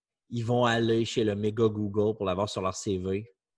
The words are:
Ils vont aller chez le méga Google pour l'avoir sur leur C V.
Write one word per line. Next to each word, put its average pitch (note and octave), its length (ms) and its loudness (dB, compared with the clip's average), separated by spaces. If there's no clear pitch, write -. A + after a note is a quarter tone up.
Ils A#2 140 -4
vont A#2+ 200 2
aller A#2 400 2
chez A#2 180 -2
le G#2 140 0
méga G#2+ 320 2
Google G#2 480 0
pour G#2 80 -4
l'avoir F#2+ 240 0
sur - 120 -6
leur F#2 140 -2
C G2 240 -2
V. F#2+ 340 -4